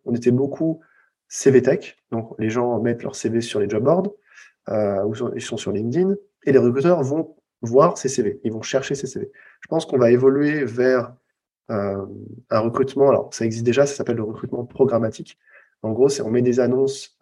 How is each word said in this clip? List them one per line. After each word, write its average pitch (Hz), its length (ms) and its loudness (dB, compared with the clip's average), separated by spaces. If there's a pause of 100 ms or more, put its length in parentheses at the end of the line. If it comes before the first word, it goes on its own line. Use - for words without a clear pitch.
on 120 100 -4
était 117 180 2
beaucoup 139 480 -2 (480)
C - 220 2
V 127 120 8
tech. 135 340 -2 (140)
Donc, 113 280 -6
les 110 120 -2
gens 120 300 0
mettent 117 220 -2
leur - 120 -8
C - 140 -6
V 113 120 0
sur 113 200 -4
les 101 100 -2
job 107 140 -2
boards, 180 260 2 (580)
euh, 101 360 -2
ou 110 100 -2
sur... 120 200 -6
ils 120 80 -8
sont - 140 -8
sur - 160 -8
LinkedIn, 127 420 0 (300)
et 143 80 2
les 131 60 8
recruteurs 139 440 4
vont 139 340 -4 (260)
voir 139 360 2
ces 135 100 -4
C 123 140 -4
V, 101 200 -4
ils 113 100 -4
vont 110 100 -10
chercher 135 320 -4
ces 139 120 -8
C 123 140 -8
V. - 100 -10 (300)
Je - 80 -20
pense 160 180 -4
qu'on 139 120 -2
va 120 120 6
évoluer 139 540 4
vers, 123 500 0 (560)
euh, 101 340 -4 (460)
un 117 80 2
recrutement, 131 520 2
alors - 220 0
ça - 120 -6
existe 113 200 -4
déjà, 123 220 4
ça - 80 -4
s'appelle - 220 -4
le 110 80 -6
recrutement 117 400 -8
programmatique. 117 760 -2 (440)
En 110 100 -4
gros, 127 160 4
c'est 135 140 -2
on 113 80 -4
met 120 120 2
des 123 160 2
annonces, 131 640 0